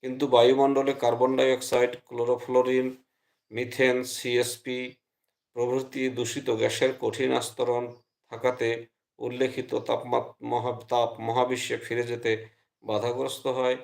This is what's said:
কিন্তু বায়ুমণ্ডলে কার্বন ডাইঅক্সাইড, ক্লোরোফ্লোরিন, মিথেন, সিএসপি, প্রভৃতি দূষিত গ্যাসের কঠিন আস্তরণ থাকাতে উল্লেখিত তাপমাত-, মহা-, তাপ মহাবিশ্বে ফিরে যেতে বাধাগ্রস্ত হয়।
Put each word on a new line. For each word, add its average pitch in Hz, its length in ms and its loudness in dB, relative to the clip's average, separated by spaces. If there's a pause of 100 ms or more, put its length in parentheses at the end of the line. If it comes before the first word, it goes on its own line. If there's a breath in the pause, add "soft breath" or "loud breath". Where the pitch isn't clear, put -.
কিন্তু 131 260 -4
বায়ুমণ্ডলে 135 640 6
কার্বন 123 440 2
ডাইঅক্সাইড, 127 580 2 (100)
ক্লোরোফ্লোরিন, 127 960 0 (480)
মিথেন, 127 520 0
সিএসপি, 127 920 -4 (580)
প্রভৃতি 127 560 -2
দূষিত 123 400 -6
গ্যাসের 113 400 2 (100)
কঠিন 127 340 0
আস্তরণ 120 600 -2 (360)
থাকাতে 117 560 -2 (320)
উল্লেখিত 127 580 -4
তাপমাত-, 120 720 -4
মহা-, 120 400 -4
তাপ 120 340 0
মহাবিশ্বে 120 580 -2
ফিরে 120 260 -4
যেতে 117 420 -2 (380 soft breath)
বাধাগ্রস্ত 120 640 -4
হয়। 127 360 0